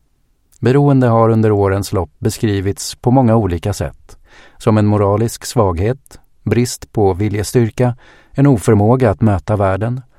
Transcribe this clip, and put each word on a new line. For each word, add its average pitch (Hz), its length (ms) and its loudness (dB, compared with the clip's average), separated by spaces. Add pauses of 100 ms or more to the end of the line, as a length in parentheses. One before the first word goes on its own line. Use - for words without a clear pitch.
(600)
Beroende 131 480 2
har 113 220 4
under 110 220 2
årens 101 400 0
lopp 92 280 -4
beskrivits 101 760 -4
på - 160 -4
många 123 240 4
olika 98 380 -2
sätt. - 440 -12 (400)
Som 110 200 0
en 104 80 2
moralisk 104 600 0
svaghet, 101 720 -2 (240)
brist - 480 -4
på 98 220 0
viljestyrka, 107 840 -2 (340)
en 139 160 2
oförmåga 113 640 2
att 95 120 -2
möta 107 340 0
världen, 101 460 -2 (180)